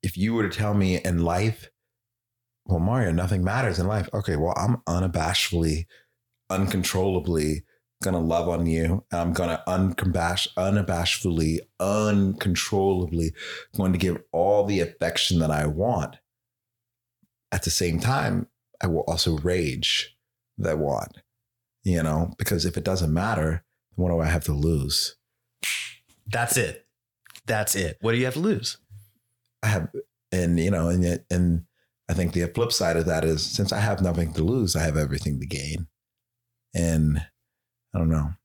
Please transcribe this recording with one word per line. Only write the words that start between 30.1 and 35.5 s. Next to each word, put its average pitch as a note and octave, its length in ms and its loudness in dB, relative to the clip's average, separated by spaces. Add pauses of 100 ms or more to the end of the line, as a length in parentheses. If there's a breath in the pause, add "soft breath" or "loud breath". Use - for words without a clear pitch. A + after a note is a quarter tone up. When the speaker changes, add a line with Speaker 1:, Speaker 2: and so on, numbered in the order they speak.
Speaker 1:
and, E2+ 280 2
you E2+ 100 2
know, E2+ 200 2
and F2+ 140 4
yet, F2 280 0
and F2 320 2 (460)
I E2 40 0
think E2+ 200 0
the F2 140 0
flip A#2 260 -2
side E2 240 0
of E2 80 2
that D#2+ 180 0
is, D#2+ 220 0
since - 260 -2
I - 80 -2
have G2+ 220 0
nothing E2+ 320 0
to D#2 100 0
lose, G#2+ 320 0
I D#2+ 80 0
have D#2 140 0
everything C#2 420 -2
to C#2 80 -6
gain. D#2 400 -6 (880)